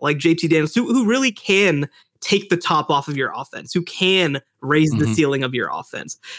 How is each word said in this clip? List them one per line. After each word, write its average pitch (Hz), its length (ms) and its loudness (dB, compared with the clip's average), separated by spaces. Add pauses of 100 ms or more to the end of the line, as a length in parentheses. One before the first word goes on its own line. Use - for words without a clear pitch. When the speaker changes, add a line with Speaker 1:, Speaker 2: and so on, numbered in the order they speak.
Speaker 1:
like 147 180 0
J 165 160 2
T 170 120 0
Daniels, 151 280 2
who, 240 120 0
who 240 200 2
really 254 260 2
can 185 560 2 (320)
take 202 280 -2
the 170 80 2
top 160 340 -2
off 143 180 0
of 147 80 -6
your 131 180 -2
offense, - 380 -12
who 175 100 0
can 180 580 0 (200)
raise 151 320 4
the 113 120 2
Speaker 2:
Mm-hmm. 113 100 2
Speaker 1:
ceiling 139 300 2
of 127 100 -4
your 107 180 -4
offense, - 460 -10 (200)